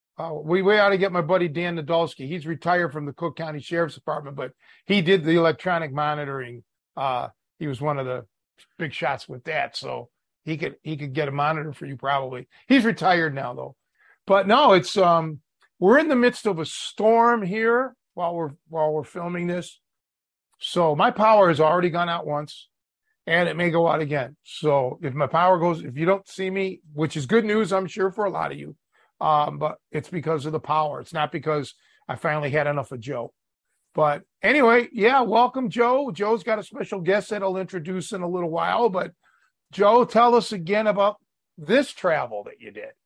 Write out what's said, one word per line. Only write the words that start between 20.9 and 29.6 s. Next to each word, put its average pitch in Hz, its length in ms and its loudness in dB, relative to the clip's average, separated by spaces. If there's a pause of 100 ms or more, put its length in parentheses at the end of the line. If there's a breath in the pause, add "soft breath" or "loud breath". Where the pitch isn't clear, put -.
my 220 140 4
power 214 360 6
has 156 140 4
already 175 300 2
gone 175 180 -2
out 170 180 -6
once, 147 400 -8 (580)
and 170 220 2
it 156 80 -4
may 175 140 0
go 165 180 2
out 156 140 2
again. 143 420 -4
So 139 580 0
if 143 120 -6
my 143 140 -2
power 180 320 4
goes, 165 220 0
if 127 160 -12
you 160 80 -2
don't 190 220 0
see 190 220 -8
me, 190 320 -6 (100)
which 151 240 -4
is 147 100 -6
good 214 200 2
news, 214 260 0
I'm 190 160 0
sure, 190 240 -2
for 226 140 -4
a 196 40 0
lot 156 220 -4
of 143 60 -12
you, 147 180 -14 (460)
um, 147 360 0
but 151 220 -6 (120)